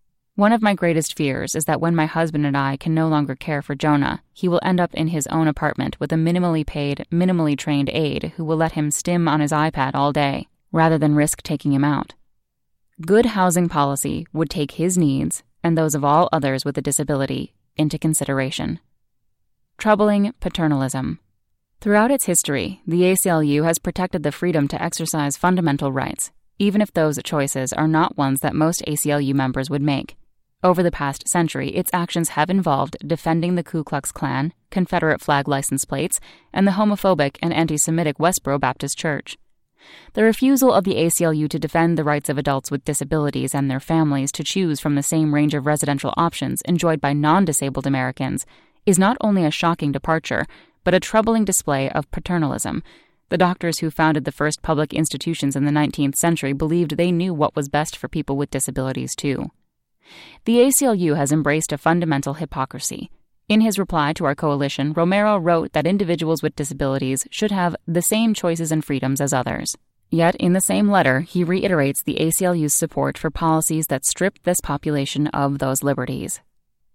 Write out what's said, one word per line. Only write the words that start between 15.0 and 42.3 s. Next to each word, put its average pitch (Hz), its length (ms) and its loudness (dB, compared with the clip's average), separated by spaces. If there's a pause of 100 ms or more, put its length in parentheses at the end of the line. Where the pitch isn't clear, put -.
and 165 120 2
those 156 200 2
of 143 80 -2
all 151 280 4
others 135 320 0
with 143 140 -4
a 135 40 -2
disability, 139 720 -2 (240)
into 151 220 0
consideration. 139 800 -2 (1000)
Troubling 208 600 2
paternalism. 147 800 -2 (600)
Throughout 214 320 4
its 269 140 0
history, 165 600 -2
the 175 180 2
A 185 120 4
C 190 120 0
L 160 140 2
U 147 220 2
has 165 160 0
protected 180 420 -4
the 147 80 -2
freedom 160 380 0
to 156 120 -8
exercise 156 560 -4
fundamental 160 540 0
rights, - 400 -6 (280)
even 202 220 2
if 208 120 0
those 156 320 0
choices 139 480 -2
are 156 160 0
not 160 280 2
ones 139 240 0
that 151 140 -2
most 160 320 0
A 151 80 -4
C 147 160 -2
L 147 100 2
U 135 140 0
members 131 340 -2
would 143 140 -2
make. - 340 -2 (460)
Over 180 220 4
the 170 80 2
past - 360 -6
century, 156 420 0
its - 220 -4
actions 170 380 -2
have 156 180 0
involved 160 560 0
defending 165 520 -2
the 170 80 -2
Ku 160 180 -4
Klux - 300 -6
Klan, 135 400 -4 (180)
Confederate 170 500 0
flag 143 280 0
license 139 360 -2
plates, 147 360 -4 (320)
and 196 140 4
the 202 60 6
homophobic 190 720 2
and 170 100 0
anti-Semitic 160 640 0
Westboro 151 420 0
Baptist 135 360 -2
Church. - 400 -6 (800)
The 214 100 4
refusal 262 480 6
of 196 100 4
the 190 140 0
A 165 140 2
C - 120 0
L 165 100 4
U 151 140 0
to 151 140 -4
defend 165 360 2
the 156 60 0
rights 147 260 0
of 143 100 -2